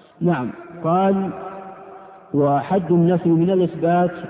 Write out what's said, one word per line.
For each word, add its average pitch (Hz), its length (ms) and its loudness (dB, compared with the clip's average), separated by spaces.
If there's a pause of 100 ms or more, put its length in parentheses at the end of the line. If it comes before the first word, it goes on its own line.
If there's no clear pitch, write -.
(200)
نعم، 156 300 0 (340)
قال: 190 460 2 (1040)
"وحد 143 580 0
النفي 170 360 4
من 165 220 4
الإثبات 170 600 2 (200)